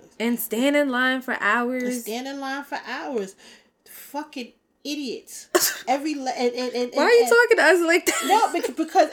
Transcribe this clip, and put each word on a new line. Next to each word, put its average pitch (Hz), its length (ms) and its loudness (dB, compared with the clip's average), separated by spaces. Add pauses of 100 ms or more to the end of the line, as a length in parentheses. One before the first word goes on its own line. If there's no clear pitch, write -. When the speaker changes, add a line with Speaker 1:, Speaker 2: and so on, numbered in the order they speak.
(200)
Speaker 1:
And 233 180 0
stand 254 380 0
in 294 140 2
line 254 320 0
for 240 180 -6
hours. 240 440 -2
Speaker 2:
And 247 100 -4
stand 240 340 -8
in 277 140 -10
line 269 240 -8
for 285 200 -10
hours. 247 500 -6 (500)
Fucking - 680 -12 (300)
idiots. 277 640 -10 (340)
Speaker 1:
<laughs> - 40 -20
Speaker 2:
Every 285 280 0
le-, 262 160 -6
and, 247 220 -2
and, 247 200 -6
and, 247 200 -4
Speaker 1:
Why 277 100 2
Speaker 2:
and, 392 80 4
Speaker 1:
are - 0 -
you 466 100 8
Speaker 2:
and - 80 2
Speaker 1:
talking 466 280 6
to - 60 4
us 339 240 6
like 339 180 2
that? - 200 -2
Speaker 2:
No, 370 340 4
because, - 160 -4
because 302 380 2